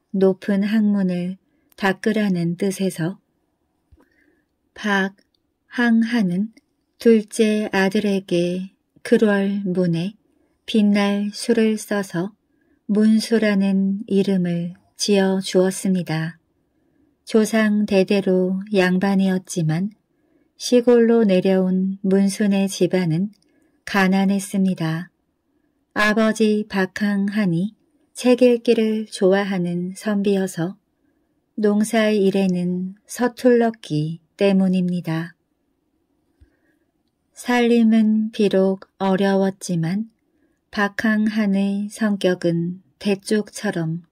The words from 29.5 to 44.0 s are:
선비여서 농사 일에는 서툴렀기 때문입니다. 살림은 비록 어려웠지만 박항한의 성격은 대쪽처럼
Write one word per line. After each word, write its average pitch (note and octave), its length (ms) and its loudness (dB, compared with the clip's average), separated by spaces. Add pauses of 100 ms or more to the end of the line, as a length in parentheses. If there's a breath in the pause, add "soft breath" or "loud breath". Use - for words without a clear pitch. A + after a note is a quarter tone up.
선비여서 G3 800 -4 (800)
농사 G#3+ 540 0
일에는 F#3 840 -2 (100)
서툴렀기 A3+ 1120 -2 (160)
때문입니다. F3+ 1000 0 (2000)
살림은 A3+ 960 2
비록 F#3+ 640 0
어려웠지만 F#3+ 1120 -2 (600)
박항한의 G#3 1200 -2
성격은 F3+ 880 -2 (160)
대쪽처럼 F#3+ 1040 -4 (100)